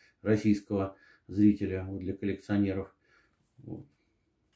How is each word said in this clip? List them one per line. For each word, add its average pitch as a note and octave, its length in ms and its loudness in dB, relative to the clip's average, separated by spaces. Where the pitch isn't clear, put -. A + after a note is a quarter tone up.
российского G#2 760 0
зрителя, F#2 580 2
вот F#2+ 140 -8
для F2+ 180 -6
коллекционеров. G2 760 -2
Вот. - 280 -14